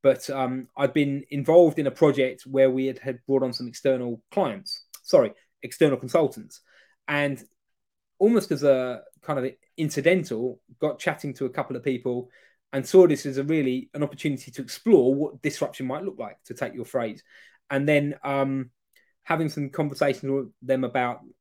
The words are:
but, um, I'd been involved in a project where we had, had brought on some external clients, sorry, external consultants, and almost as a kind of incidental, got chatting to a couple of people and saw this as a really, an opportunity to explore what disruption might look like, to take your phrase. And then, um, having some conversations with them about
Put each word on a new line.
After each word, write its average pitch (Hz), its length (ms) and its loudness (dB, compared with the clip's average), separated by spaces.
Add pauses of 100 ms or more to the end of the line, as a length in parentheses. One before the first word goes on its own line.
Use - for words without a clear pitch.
but, 131 260 2
um, 131 380 -6 (100)
I'd 139 160 0
been 143 380 0
involved 160 480 6
in 143 80 -2
a 131 40 -2
project 135 540 2
where 135 240 4
we 131 160 -2
had, 131 140 -6
had 127 260 -10
brought 135 160 0
on 127 120 -2
some 123 140 -10
external 123 600 -4
clients, 120 560 -4 (160)
sorry, 113 320 4 (300)
external 135 340 0
consultants, 131 640 -4 (460)
and 147 360 -2 (760)
almost 220 320 2
as 139 100 -4
a 127 400 0 (220)
kind 143 160 -4
of 127 120 -4 (260)
incidental, 147 840 -2 (180)
got 151 200 -2
chatting 147 340 -6
to 135 120 -8
a 120 40 -6
couple 135 260 -8
of 120 80 -12
people 123 460 -4 (420)
and 135 140 -6
saw 185 220 8
this 147 180 0
as 135 140 -4
a 139 60 -4
really, 135 500 -2
an 147 80 -2
opportunity - 480 -6
to - 100 -12
explore 135 540 4
what 143 260 -6
disruption 143 460 -6
might 147 160 -6
look 196 160 -10
like, 104 240 -12
to - 100 -16
take 123 220 -8
your 120 100 -10
phrase. 113 380 -6 (480)
And 139 180 0
then, 143 240 2 (100)
um, 135 460 -2 (540)
having 165 260 -2
some 143 200 -6
conversations 143 640 -2
with 139 200 -4 (120)
them 131 200 0
about 123 360 -4 (220)